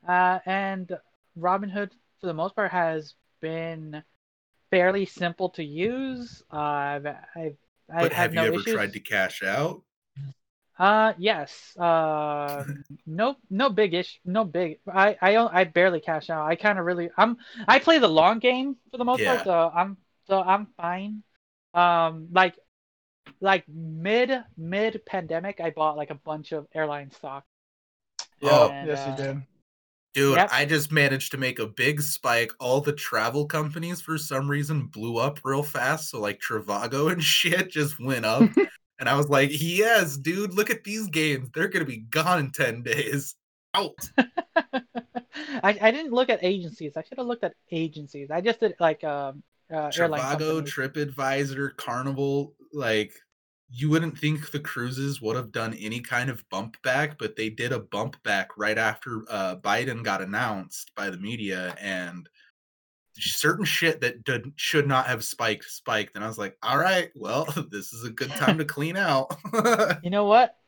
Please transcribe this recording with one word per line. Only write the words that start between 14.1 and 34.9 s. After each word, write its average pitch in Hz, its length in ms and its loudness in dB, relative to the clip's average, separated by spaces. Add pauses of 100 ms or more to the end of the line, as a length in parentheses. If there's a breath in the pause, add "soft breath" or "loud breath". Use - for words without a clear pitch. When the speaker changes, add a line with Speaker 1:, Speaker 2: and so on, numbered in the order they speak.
Speaker 1:
No 190 180 0
big. 165 360 -2 (120)
I, 190 300 4
I, 202 160 6 (240)
I - 20 8
barely 175 380 4
cash 156 280 -4
out. 156 160 -2
I 160 100 2
kinda 196 280 0
really, 175 340 -2
I'm, 233 200 6 (300 loud breath)
I 254 120 10
play 330 180 6
the 247 100 6
long 165 300 6
game 254 380 2 (160)
for 262 60 -10
the 240 80 -2
most 247 180 2
part, 233 160 4
Speaker 2:
Yeah. - 40 -6
Speaker 1:
so 170 300 4
I'm, 185 240 0 (300)
so 190 140 2
I'm 190 260 2 (100)
fine. 190 460 -6 (500)
Um, 165 580 4
like, 185 240 4 (880)
like, 190 260 2
mid, 165 640 -2 (240)
mid 208 500 -4
pandemic, 170 560 -6
I 165 100 -2
bought, 156 260 -2
like, 147 140 -6
a 151 40 -10
bunch 156 360 -10
of 151 220 -8
airline 147 380 -4
stock. 139 340 -14 (960)
Speaker 3:
Yeah, 143 100 4
Speaker 2:
Oh. 151 200 8
Speaker 1:
And, 139 180 -8
Speaker 3:
yes, 139 160 -2
you 135 80 -6
Speaker 1:
uh, - 20 -6
Speaker 3:
did. 135 280 -6 (680)
Speaker 2:
Dude, 139 240 4
Speaker 1:
Yep. 190 140 4
Speaker 2:
I 139 140 2
just 151 260 0
managed 139 400 2
to 139 60 -8
make 131 220 -4
a 110 80 -2
big 139 340 0
spike. 117 580 0
All 127 220 2
the 143 120 -2
travel 123 520 0
companies, 160 560 -4
for 160 160 -4
some 143 320 -2
reason, 143 380 0
blew 117 300 -4